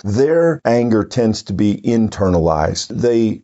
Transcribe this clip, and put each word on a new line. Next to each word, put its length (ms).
their 600
anger 400
tends 400
to 100
be 280
internalized. 1080
They 540